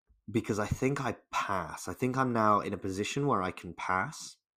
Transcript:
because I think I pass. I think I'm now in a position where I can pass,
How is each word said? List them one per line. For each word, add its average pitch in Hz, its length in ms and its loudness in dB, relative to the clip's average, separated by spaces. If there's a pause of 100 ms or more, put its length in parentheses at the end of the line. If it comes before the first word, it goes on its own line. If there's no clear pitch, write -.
(320)
because 107 260 0
I 104 80 0
think 135 360 0
I 120 160 -2 (140)
pass. - 560 -2
I 92 60 -6
think 127 240 -2
I'm 131 160 2
now 107 280 6
in 101 120 -4
a 92 40 -4
position 104 500 -2
where 104 160 2
I 92 80 0
can 87 220 -12
pass, - 640 -2 (200)